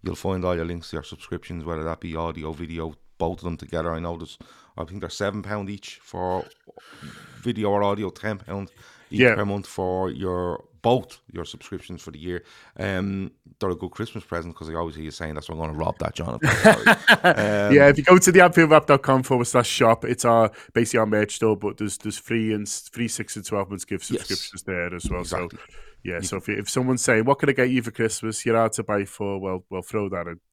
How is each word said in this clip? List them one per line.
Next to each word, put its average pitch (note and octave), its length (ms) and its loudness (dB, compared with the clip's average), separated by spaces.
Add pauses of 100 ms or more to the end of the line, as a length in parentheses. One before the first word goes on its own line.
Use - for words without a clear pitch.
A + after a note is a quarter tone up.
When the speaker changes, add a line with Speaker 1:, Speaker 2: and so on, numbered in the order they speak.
Speaker 1:
you'll F2+ 120 -6
find F#2 280 -4
all F2+ 120 0
your E2 100 -4
links E2+ 240 -10
to E2 80 -8
your D#2 60 -8
subscriptions, E2 600 -12
whether D#2+ 220 -6
that D#2+ 160 -8
be D#2+ 160 -10
audio, D#2+ 340 -6
video, D#2+ 420 -8 (240)
both E2+ 200 -2
of - 80 -18
them E2+ 120 -6
together. E2 360 -6
I D#2+ 60 -6
know E2+ 180 -8
there's, D#2+ 200 -16 (400)
I E2 60 -8
think F#2 160 -12
they're F2 100 -10
seven G2+ 320 -6
pound G2 280 -8
each - 340 -14
for F2+ 420 -6 (920)
video G#2+ 320 -4
or G2+ 140 2
audio, G2+ 260 -2
ten G#2+ 280 -8
pound G2 320 -10 (400)
each G#2 120 0
Speaker 2:
Yeah. A#2 140 6
Speaker 1:
per G#2 100 0
month G2+ 200 -4
for F#2 460 -4
your, F2+ 520 -6 (200)
both A#2+ 360 0 (120)
your F2 120 -10
subscriptions - 600 -14
for E2 80 -16
the D#2+ 80 -18
year. F2 240 -8 (340)
Um, F#2+ 540 -4 (280)
they're G2 120 -2
a F2 40 -2
good F2+ 160 -10
Christmas A2 320 -12
present, E2+ 320 -8
'cause D#2 140 -14
I E2 60 -8
always E2 180 -6
hear D#2 120 -12
you D2+ 60 -10
saying D#2 220 -10
that's D2+ 160 -10
why D#2+ 60 -10
I'm D#2+ 60 -8
gonna D#2 120 -6
rob D#2 240 -4
that, - 160 -6
John. B1+ 280 -8
Speaker 2:
<laughs> - 20 -6
Speaker 1:
Um, A2+ 1300 4
Speaker 2:
Yeah, C#3+ 160 10
if C#3+ 80 4
you D3 60 -4
go F3+ 160 10
to F#3 120 4
the F3+ 100 10
anfield E3+ 280 6
wrap D3+ 160 8
dot C#3 160 6
com C3 220 4
forward B2 220 2
slash A#2+ 220 2
shop, A#2 380 4
it's A#2+ 180 -2
our, A#2 280 6 (220)
basically A#2 260 2
our A2 80 4
merch G#2+ 300 0
store, A2 200 2
but G2+ 200 -6
there's, G#2 200 -6
there's - 220 -8
free A2 340 -2
and G#2+ 140 -6
s-, - 220 -10
free A#2 180 -6
six - 280 -8
and G#2 80 -10
twelve G2 260 -4
months G2 160 -10
gift - 260 -8
Speaker 1:
Yes. - 160 -6
Speaker 2:
subscriptions - 360 -10
there F2 300 -6
as F2 160 -8
well. F2+ 120 -6
Speaker 1:
Exactly. F2 360 -8
Speaker 2:
So, - 180 -20 (260)
yeah, F2+ 140 -8
Speaker 1:
You F2 60 -6
Speaker 2:
so F#2+ 180 -6
Speaker 1:
can G#2 140 -6
Speaker 2:
if, G2+ 80 -4
if G2+ 80 -8
someone's B2+ 320 0
saying, A2+ 240 4
"What C#3 140 4
can D3 100 2
I - 20 2
get B2 180 2
you B2+ 120 0
for A2+ 100 -8
Christmas? A2 540 -4
You're A2+ 100 2
hard A2+ 180 4
to A2 100 -6
buy G2+ 200 0
for," G2+ 340 -6
well, F#2 320 -6
we'll F#2 120 -8
throw G#2 260 -4
that F2 200 -6
in. E2+ 120 -12 (140)